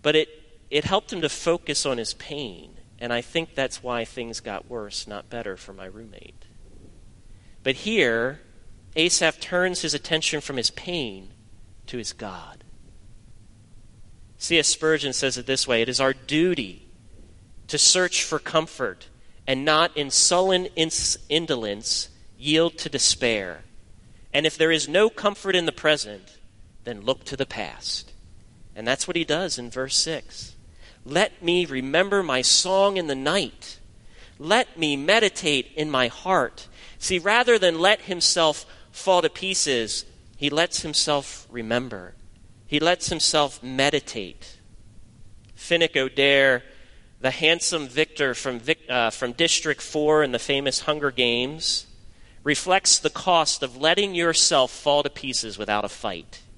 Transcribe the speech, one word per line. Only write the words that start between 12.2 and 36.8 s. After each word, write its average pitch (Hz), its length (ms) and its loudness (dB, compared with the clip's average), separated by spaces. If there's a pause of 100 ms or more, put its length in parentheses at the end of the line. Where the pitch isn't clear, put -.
C - 220 2
S 143 100 4
Spurgeon 151 440 0
says 127 260 -2
it 120 80 -10
this 131 220 -2
way, 117 140 4
"It 113 60 0
is 127 120 -2
our 135 120 4
duty 147 760 -2 (800)
to 147 100 -2
search - 460 4
for 156 140 -2
comfort 139 680 -4 (400)
and 135 180 -2
not 156 320 4
in 143 140 -4
sullen 185 640 4
ins-, - 440 -2 (100)
indolence 120 800 -2 (280)
yield 156 420 2
to - 100 -6
despair. 104 760 0 (680)
And 151 140 2
if 151 100 0
there 160 160 4
is 151 160 0
no 196 200 4
comfort 202 460 -2
in 170 120 2
the 151 60 0
present, 107 680 -2 (440)
then 107 200 -10
look 123 220 -2
to 139 120 -10
the 135 100 -4
past." - 680 -10 (600)
And 110 120 -8
that's 131 200 0
what 175 100 -4
he 165 80 0
does 160 340 -2
in 120 120 -10
verse 131 260 -4
six. - 600 -6 (480)
"Let 175 360 0
me 175 240 2
remember 156 600 0
my 131 180 0
song 190 540 4
in 175 100 -2
the 139 80 -2
night. 143 640 -4 (600)
Let 196 360 0
me 151 200 0
meditate 165 800 2
in 156 120 -2
my 127 200 2
heart." - 580 0 (320)